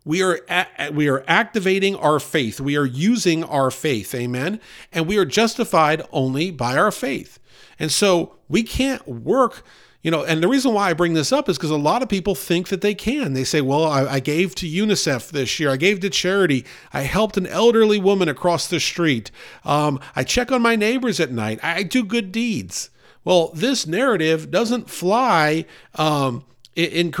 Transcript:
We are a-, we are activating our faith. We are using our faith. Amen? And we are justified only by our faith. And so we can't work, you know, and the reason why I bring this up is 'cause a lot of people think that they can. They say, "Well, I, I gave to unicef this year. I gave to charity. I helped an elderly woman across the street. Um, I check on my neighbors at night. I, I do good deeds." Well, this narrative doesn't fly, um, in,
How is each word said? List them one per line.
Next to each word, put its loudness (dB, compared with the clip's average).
We 0
are 2
a-, -4
we 2
are 0
activating 2
our 2
faith. -2
We 0
are 2
using 0
our 0
faith. -4
Amen? -4
And -2
we 0
are 4
justified 2
only 0
by -2
our 2
faith. -6
And -4
so 2
we 2
can't -2
work, 0
you -2
know, 0
and 0
the 4
reason 2
why 2
I 2
bring 0
this 0
up 2
is 0
'cause -4
a 0
lot 2
of -6
people 0
think -2
that -4
they 0
can. -2
They 0
say, 0
"Well, 2
I, 0
I 0
gave 0
to -8
unicef -2
this -4
year. 0
I 0
gave 0
to -2
charity. 0
I -6
helped 0
an -2
elderly 4
woman 2
across 0
the -2
street. 0
Um, 0
I 0
check 0
on 2
my 4
neighbors 0
at -2
night. -4
I, -2
I -2
do 0
good -4
deeds." -4
Well, 4
this -2
narrative 0
doesn't -2
fly, 0
um, 0
in, 0